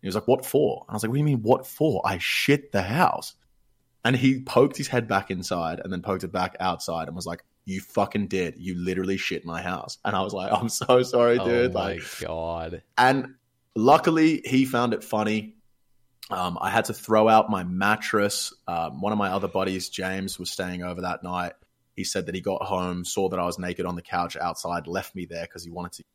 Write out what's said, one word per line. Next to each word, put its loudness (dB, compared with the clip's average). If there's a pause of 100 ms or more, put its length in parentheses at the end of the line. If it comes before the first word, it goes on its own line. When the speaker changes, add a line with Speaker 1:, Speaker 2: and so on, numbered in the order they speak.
Speaker 1:
He -8
was -4
like, -2
"What 4
for?" 0
And -14
I -10
was -4
like, -2
"What -2
do 0
you 2
mean, 2
what 4
for? 0
I 0
shit 0
the 2
house." 0 (680)
And 4
he 2
poked 4
his -6
head 0
back 0
inside -4
and -6
then -6
poked -2
it -8
back -2
outside -4
and -12
was -8
like, -8 (220)
"You -6
fucking -2
did. -2
You -8
literally -2
shit -6
my -6
house." -8
And 0
I 2
was -2
like, -4
"I'm 0
so 4
sorry, 4
Speaker 2:
Oh 0
Speaker 1:
dude." 2
Speaker 2:
my 0 (140)
Speaker 1:
Like, -8 (200)
Speaker 2:
God. -6 (160)
Speaker 1:
and 4 (400)
luckily, 6
he 4
found 0
it -8
funny. -2 (800)
Um, -4
I -2
had 2
to -6
throw 4
out 6
my -2
mattress. 0 (140)
Um, -4
one -2
of 0
my 0
other -2
buddies, -4
James, -6
was -8
staying -6
over -8
that -6
night. -6 (420)
He -8
said -4
that -8
he -6
got -2
home, -4
saw 0
that -2
I 0
was -4
naked -6
on -6
the -10
couch -4
outside, -6
left -6
me -8
there -10
'cause -16
he -16
wanted -10
to -18 (120)